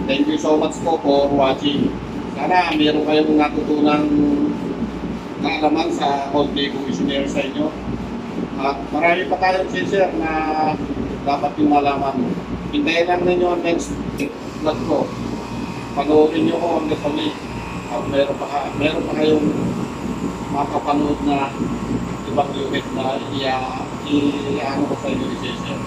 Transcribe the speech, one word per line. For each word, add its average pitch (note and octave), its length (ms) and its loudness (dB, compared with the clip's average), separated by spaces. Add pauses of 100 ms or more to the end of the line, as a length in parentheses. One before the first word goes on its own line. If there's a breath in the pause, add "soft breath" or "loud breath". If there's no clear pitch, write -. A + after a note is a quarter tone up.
Thank C#4+ 240 2
you D#3 80 2
so D3+ 240 4
much D3+ 240 0
po D#3+ 160 2
for C#3 320 4
watching. C#3 560 2 (480)
Sana E3+ 400 2
meron D3+ 320 4
kayong D3+ 320 6
natutunang D3+ 680 4 (1300)
kaalaman D#3+ 560 0
sa C#3 400 0
Old - 160 2
Daegu C#3+ 240 -2 (120)
Engineer C#3 360 0
sa C#3+ 160 -2
inyo. C3+ 320 -2 (880)
At C#3 320 -2
marami F3 400 2
pa F3+ 80 0
tayong F#3 320 2
sensor F#3 480 2
na D#3+ 120 -2 (920)
dapat C#3+ 320 -2
yung D3 160 4
malaman. C3+ 480 2 (560)
Hintayin D#3+ 320 2
lang F3+ 160 2
ninyo F3+ 240 4
ang E3+ 160 0
next E3+ 320 0 (640)
vlog D3+ 200 -2 (120)
ko. C#3+ 80 2 (960)
Panoorin D#3 560 4
nyo E3+ 80 0
ko E3+ 80 0 (160)
hanggang D3+ 240 -2
huli. D3 240 -2 (600)
At A#2+ 200 -2
meron C#3 280 2
pa - 120 -4
ka-, C#3+ 240 -2
meron D3+ 320 0
pa - 60 -2 (100)
kayong D#3 240 4 (1040)
mapapanood C#3+ 720 0
na C#3+ 240 2 (800)
ibang - 280 0
unit C#3 360 -2
na B2 400 -2
iya-, C3 520 -2 (200)
i-, C#3+ 600 0
ano C3+ 280 -2
ko C#3 80 -2
sa - 80 -4
inyo, - 240 -2
i-sensor. - 560 -6